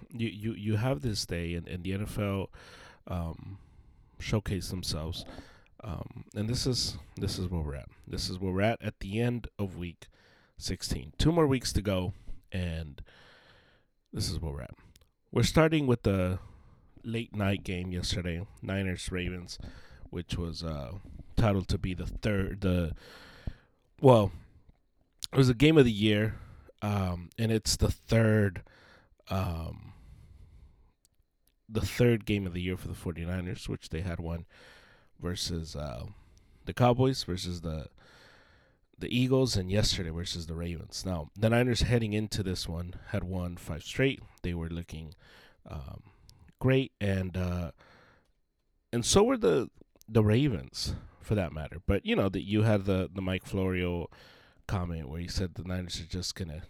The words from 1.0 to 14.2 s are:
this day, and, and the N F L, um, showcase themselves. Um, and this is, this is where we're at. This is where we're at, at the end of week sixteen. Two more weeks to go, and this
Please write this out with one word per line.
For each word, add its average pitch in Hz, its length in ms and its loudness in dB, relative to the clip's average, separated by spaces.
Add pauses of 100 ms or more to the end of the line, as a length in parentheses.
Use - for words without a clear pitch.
this 113 240 -4
day, 85 300 -4
and, 85 120 -6
and 90 160 -8
the 92 80 -4
N 98 120 -4
F 104 160 -6
L, 98 320 -2 (560)
um, 90 500 -6 (640)
showcase 101 500 -2
themselves. 85 560 -6 (580)
Um, - 420 -10 (100)
and 104 120 -2
this 127 200 -2
is, - 320 -2 (160)
this - 240 -4
is 90 80 -2
where 87 140 -2
we're 73 140 -6
at. 65 140 -12 (180)
This - 220 -6
is 90 100 -6
where 92 140 -2
we're 95 80 0
at, 113 180 2
at 104 200 -8
the 98 200 -4
end 120 280 -2 (100)
of 98 180 -4
week 85 300 -10 (500)
sixteen. - 640 -6
Two 151 140 4
more 165 160 6
weeks 135 260 0
to - 80 0
go, 92 320 0 (380)
and 82 500 -4 (1120)
this 98 160 -4